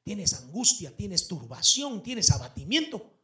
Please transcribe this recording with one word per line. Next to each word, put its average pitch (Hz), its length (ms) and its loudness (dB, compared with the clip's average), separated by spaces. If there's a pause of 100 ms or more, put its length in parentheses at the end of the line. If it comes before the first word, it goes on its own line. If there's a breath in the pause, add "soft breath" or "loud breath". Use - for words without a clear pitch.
tienes - 320 -2
angustia, 143 640 0
tienes 196 320 -4
turbación, 185 760 0
tienes 233 300 4
abatimiento. 214 920 -2